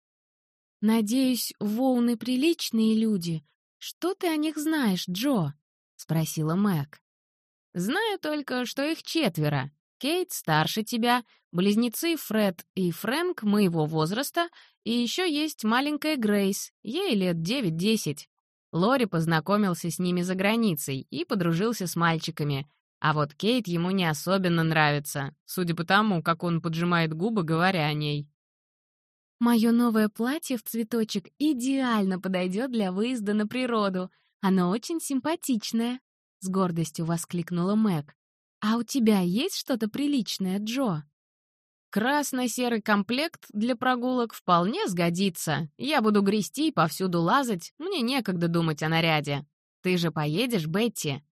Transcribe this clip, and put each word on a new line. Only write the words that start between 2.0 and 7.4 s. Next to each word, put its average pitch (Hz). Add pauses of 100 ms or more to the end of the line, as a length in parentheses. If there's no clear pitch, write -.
приличные 240
люди. 185 (340)
Что -
ты 370
о 320
них 302
знаешь, 294
Джо?» — 185 (420)
спросила 156
Мэг. 180 (720)